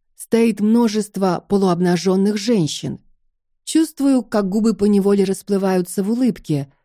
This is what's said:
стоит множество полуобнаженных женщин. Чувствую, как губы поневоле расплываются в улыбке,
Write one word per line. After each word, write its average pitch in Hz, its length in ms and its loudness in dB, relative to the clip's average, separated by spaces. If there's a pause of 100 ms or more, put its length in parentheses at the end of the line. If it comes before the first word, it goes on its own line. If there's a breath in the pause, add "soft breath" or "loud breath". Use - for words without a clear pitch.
(160)
стоит 226 440 0
множество 208 880 0
полуобнаженных 190 920 0
женщин. 196 600 -2 (640)
Чувствую, 277 600 0
как 208 260 -2
губы 214 240 0
поневоле 202 500 2
расплываются 190 800 -2
в 196 60 -4
улыбке, 226 600 -2 (140)